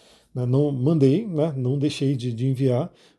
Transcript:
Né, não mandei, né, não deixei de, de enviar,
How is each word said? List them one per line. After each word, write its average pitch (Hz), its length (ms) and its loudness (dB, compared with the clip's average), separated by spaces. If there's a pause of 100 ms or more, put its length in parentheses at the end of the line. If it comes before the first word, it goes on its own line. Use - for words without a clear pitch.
(360)
Né, 123 100 -2
não 143 260 2
mandei, 139 540 2
né, 160 320 -2
não 131 220 -2
deixei 143 360 -2
de, 123 160 -4
de 120 160 -2
enviar, 135 440 0 (280)